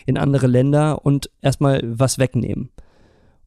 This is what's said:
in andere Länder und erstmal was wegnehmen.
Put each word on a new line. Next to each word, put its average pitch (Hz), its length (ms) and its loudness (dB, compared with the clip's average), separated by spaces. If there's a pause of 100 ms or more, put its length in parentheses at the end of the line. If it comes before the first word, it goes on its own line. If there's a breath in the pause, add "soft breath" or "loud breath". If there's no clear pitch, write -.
in 131 100 -2
andere 139 300 2
Länder 143 580 2
und 143 260 0 (100)
erstmal 139 440 0
was 117 340 -2
wegnehmen. 127 520 -2 (760 soft breath)